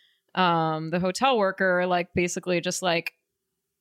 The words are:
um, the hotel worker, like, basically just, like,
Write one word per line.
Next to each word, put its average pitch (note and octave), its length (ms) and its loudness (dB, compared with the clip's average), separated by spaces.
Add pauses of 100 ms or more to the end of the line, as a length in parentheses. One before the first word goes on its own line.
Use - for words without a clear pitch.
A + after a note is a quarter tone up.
(340)
um, D#3+ 560 0
the F3 100 0
hotel A3+ 380 2
worker, F#3 480 2
like, F3+ 280 -2
basically F3 460 -2
just, F3+ 220 -4
like, E3+ 320 -2 (680)